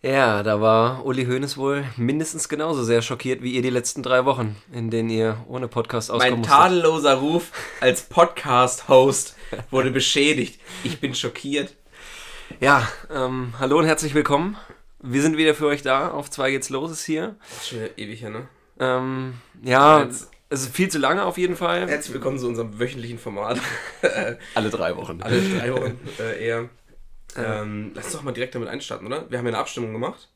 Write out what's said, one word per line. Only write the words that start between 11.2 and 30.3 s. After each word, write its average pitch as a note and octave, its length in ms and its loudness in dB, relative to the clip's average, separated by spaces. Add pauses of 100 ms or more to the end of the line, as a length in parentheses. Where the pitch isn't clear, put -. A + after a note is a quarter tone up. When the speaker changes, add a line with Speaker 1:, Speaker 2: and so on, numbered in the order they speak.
Speaker 1:
Ja, F3 260 6 (240)
ähm, B2+ 480 -4
hallo C3+ 220 2
und D#3+ 60 4
herzlich D#3 280 0
willkommen. D#3 440 2 (440)
Wir C3 200 -2
sind D#3 160 2
wieder D#3 180 4
für D3+ 120 0
euch C#3+ 140 0
da. C3+ 300 0
Auf C#3+ 180 -8
zwei C3+ 220 -2
geht's C3+ 180 -4
los C#3 220 -4
ist D#3 140 -10
hier. F3 320 -4 (140)
Speaker 2:
Das - 100 -14
ist - 80 -10
schon A#2 100 -10
wieder - 180 -10
ewig G#2+ 240 -12
her, G#2+ 100 -10
ne? B2 180 -12 (320)
Speaker 1:
Ähm, C3 540 -2 (280)
ja, C#3+ 400 8
Speaker 2:
Jetzt B2 260 -8 (200)
Speaker 1:
es C3+ 140 -4
ist B2+ 120 -8
viel F#3 140 2
zu D#3+ 80 -2
lange D#3 260 2
auf F3+ 140 -2
jeden F3+ 180 0
Fall. F3 320 -2
Speaker 2:
Herzlich C#3+ 260 -4
willkommen C3 240 -4
zu B2 120 -4
unserem A2+ 300 -6
wöchentlichen A#2+ 380 -6
Format. A2 440 -6 (400)
<laughs> A2+ 400 -2 (140)
Speaker 1:
Alle G#2+ 160 0
drei F2+ 260 -2
Wochen. F2 240 -10
Speaker 2:
Alle A2+ 200 2
drei F#3+ 320 -2
Wochen, B2+ 240 -4 (220)
äh, D3+ 260 -6
eher. A#2 240 -4 (680)
Speaker 1:
Ja. A2 260 -4
Speaker 2:
Ähm, G#2 300 -8
lass - 120 -12
uns - 80 -10
doch D3+ 100 -10
mal C3+ 80 -6
direkt B2+ 240 -8
damit A2+ 140 -6
einstarten, A2+ 380 -10
oder? D3 220 -8
Wir B2 80 -6
haben A#2+ 80 -4
ja B2 40 0
eine A2 80 -2
Abstimmung A#2 340 -6
gemacht. B2 440 -8